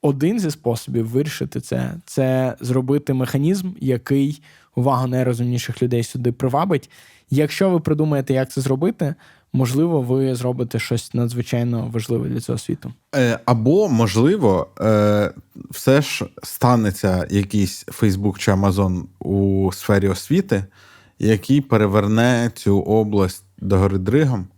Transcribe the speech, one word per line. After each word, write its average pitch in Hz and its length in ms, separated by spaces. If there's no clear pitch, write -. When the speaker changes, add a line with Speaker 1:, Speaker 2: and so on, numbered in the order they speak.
Speaker 1:
один 156 380
зі 175 100
способів 117 580
вирішити 139 520
це — 123 340
це 131 540
зробити 131 540
механізм, 151 560
який 139 640
увагу 127 300
найрозумніших 123 760
людей 123 220
сюди 123 280
привабить. 143 580
Якщо 151 400
ви 175 100
придумаєте, 151 540
як 131 160
це - 100
зробити, 139 540
можливо, 135 500
ви 131 320
зробите 123 440
щось - 360
надзвичайно 120 800
важливе 117 360
для 127 120
цього 120 180
світу. - 340
Speaker 2:
Е, 120 300
або, 131 440
можливо, 113 800
е, 104 500
все 135 320
ж - 240
станеться 104 880
якийсь 101 560
Facebook 101 520
чи - 140
Amazon 95 500
у 98 540
сфері 98 360
освіти, 110 560
який 110 420
переверне 110 920
цю 101 260
область 104 640
догори 98 400
дригом. 110 480